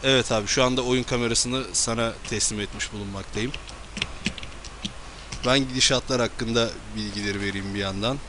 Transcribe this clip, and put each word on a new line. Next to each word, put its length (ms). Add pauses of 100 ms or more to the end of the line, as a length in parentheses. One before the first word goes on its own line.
Evet 280
abi, 160
şu 160
anda 180
oyun 220
kamerasını 600 (100)
sana 400 (160)
teslim 300
etmiş 340
bulunmaktayım. 580 (1900)
Ben 140
gidişatlar 640
hakkında 480 (260)
bilgileri 460
vereyim 320
bir 60
yandan. 380 (100)